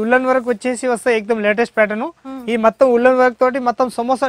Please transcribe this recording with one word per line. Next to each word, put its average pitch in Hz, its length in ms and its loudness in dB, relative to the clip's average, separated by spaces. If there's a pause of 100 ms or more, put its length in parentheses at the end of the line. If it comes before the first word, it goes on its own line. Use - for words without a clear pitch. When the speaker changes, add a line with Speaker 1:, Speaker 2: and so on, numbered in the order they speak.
Speaker 1:
ఉల్లన్ 254 280 2
వర్క్ 254 200 0
వచ్చేసి 254 420 -4
వస్తాయి, 240 260 0
ఎక్దమ్ 220 280 -2
లేటెస్ట్ 220 300 0
ప్యాటర్న్. 214 280 0
Speaker 2:
Hmm. 269 380 -12 (100)
Speaker 1:
ఈ - 20 0 (100)
మొత్తం 226 300 2
ఉల్లన్ 254 260 4
వర్క్ 254 220 2
తోటి 254 160 2 (100)
మొత్తం 247 180 0 (100)
సమోసా 254 320 -2